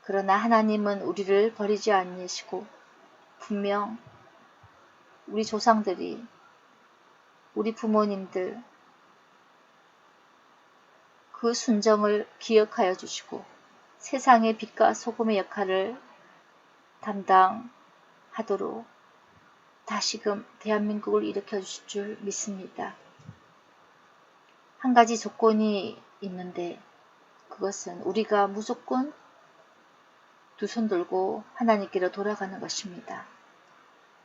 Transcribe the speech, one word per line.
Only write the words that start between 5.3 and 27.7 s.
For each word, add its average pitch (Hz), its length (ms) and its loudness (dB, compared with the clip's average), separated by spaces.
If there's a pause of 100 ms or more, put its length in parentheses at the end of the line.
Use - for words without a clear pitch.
조상들이, 208 800 0 (1300)
우리 214 200 -2
부모님들 214 880 -2 (2750)
그 233 200 0
순정을 208 760 2 (120)
기억하여 214 560 4
주시고 - 500 -12 (540)
세상의 226 580 4
빛과 220 380 2
소금의 220 420 -2
역할을 190 640 -2 (1000)
담당하도록 202 1800 -2 (1000)
다시금 208 600 -4 (140)
대한민국을 208 640 0
일으켜 202 360 -4
주실 - 260 -14
줄 208 340 -8
믿습니다. - 760 -8 (1800)
한 254 160 2
가지 233 240 6
조건이 214 840 2 (200)
있는데 180 600 -8 (680)
그것은 190 540 -8